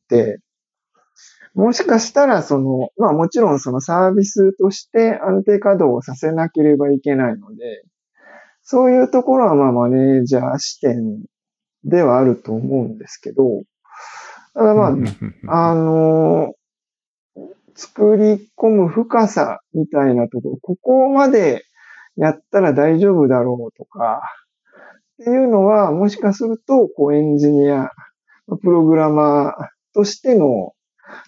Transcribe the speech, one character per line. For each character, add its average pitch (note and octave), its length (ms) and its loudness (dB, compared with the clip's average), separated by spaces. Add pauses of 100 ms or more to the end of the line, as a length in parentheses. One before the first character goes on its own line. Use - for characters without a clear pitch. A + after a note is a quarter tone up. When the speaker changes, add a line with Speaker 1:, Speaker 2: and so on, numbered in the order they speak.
Speaker 1:
て、 A2 300 0 (1160)
も G#3+ 180 0
し F#4+ 120 -4
か C#4 140 2
し - 140 -6
た C#4+ 140 2
ら G#3+ 160 0
そ C#3+ 160 -2
の、 C3 400 -4
ま A3 100 0
あ D#3+ 60 0
も G3+ 140 0
ち C4+ 120 -2
ろ G#3+ 100 2
ん C#3+ 80 0
そ C3 140 -8
の B2+ 80 -4
サ F3+ 300 0
ー F#3 40 -2
ビ G3 120 2
ス G3 320 0
と G3 120 2
し - 140 -14
て A3+ 360 0
安 F#3+ 220 -2
定 G3+ 160 0
稼 G3+ 200 0
働 C#3 180 2
を - 60 -6
さ C3+ 120 -12
せ D#3 160 -4
な D#3+ 200 -4
け D#3+ 120 -2
れ D3+ 140 4
ば C#3+ 160 0
い C#3 80 -2
け C#3+ 160 -2
な C3 140 0
い A2+ 80 -8
の G2+ 180 -20
で、 A#2 260 -14 (800)
そ B3+ 240 0
う B3+ 40 4
い B3+ 120 4
う B3+ 80 0
と B3+ 120 2
こ C4 160 2
ろ B3 80 2
は E3+ 80 2
ま C#3 140 4
あ B2 40 0
マ A#2+ 160 0
ネ C3 320 2
ー B2 40 0
ジ B2+ 120 -2
ャ B2+ 160 -4
ー C#3 60 -6
視 - 220 -12
点 A2+ 440 -4 (640)
で F3 160 0
は B2+ 160 2
あ C3 60 2
る B2 120 2
と - 160 -12
思 C3 300 -4
う - 20 -4
ん - 140 -12
で - 80 -20
す - 100 -20
け - 160 -16
ど、 A#2+ 300 -2 (920)
た - 80 -2
だ G#3+ 120 4
ま G#3 120 2
あ、 D#3 40 0
Speaker 2:
う C3+ 60 -2
ん - 40 -4
う - 40 -2
ん - 20 -6
う - 20 -6
ん - 340 -12
う - 40 -16
ん。 - 40 -8
Speaker 1:
あ E3 240 0
の、 D#3+ 800 0 (1200)
作 G#3+ 420 0
り G#3 400 0
込 A3+ 120 0
む G3+ 200 2
深 A3+ 400 0
さ - 320 -4 (120)
み D#3+ 140 -4
た C#3 240 0
い B2 40 2
な A#2+ 140 -2
と B2 120 -8
こ C3 100 -10
ろ、 C3 100 -10
こ F3+ 200 -8
こ C4 280 2
ま C#4 200 2
で F#3+ 360 0 (520)
や D#3 140 0
っ D3 100 -6 (100)
た G3+ 100 2
ら E3+ 120 2
大 D3 260 2
丈 G3 180 2
夫 D3 120 2
だ B2+ 120 2
ろ A#2+ 320 -6
う - 60 -20
と A2 60 -20
か、 A2+ 380 -6 (1000)
っ - 20 -20
て A#3 60 -2
い C4 140 2
う B3+ 40 0
の G3+ 180 2
は、 G3+ 260 2
も F#3 160 0
し G3+ 80 -6
か G3+ 160 -2
す G3+ 120 -6
る A3+ 140 -6
と、 C4 300 2
こ D3 180 -2
う、 D3 80 0
エ D3 60 2
ン D3+ 160 0
ジ D3 140 2
ニ C#3+ 200 2
ア、 C3+ 200 -4 (720)
プ F#3 80 0
ロ E3+ 140 2
グ D#3+ 120 4
ラ D#3 120 2
マ D3 400 0
ー - 40 -10 (420)
と G#3 100 2
し - 160 -10
て B3+ 140 0
の、 C3+ 380 0 (560)